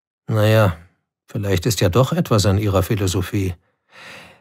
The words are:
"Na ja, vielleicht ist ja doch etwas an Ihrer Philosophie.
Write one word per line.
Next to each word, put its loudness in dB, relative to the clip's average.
"Na 0
ja, 2
vielleicht -4
ist -2
ja 2
doch 2
etwas 0
an 2
Ihrer 0
Philosophie. -4